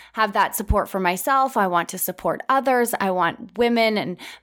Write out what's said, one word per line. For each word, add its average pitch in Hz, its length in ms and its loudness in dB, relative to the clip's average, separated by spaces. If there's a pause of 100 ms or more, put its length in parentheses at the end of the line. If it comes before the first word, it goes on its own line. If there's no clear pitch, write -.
(140)
have 214 180 0
that 202 240 0
support 208 320 0
for 196 100 -4
myself. 254 580 0
I 196 120 4
want 175 220 0
to 190 80 -10
support - 500 -4
others. 254 500 2
I 190 140 0
want - 440 -2
women 226 400 2
and 175 200 -4 (260)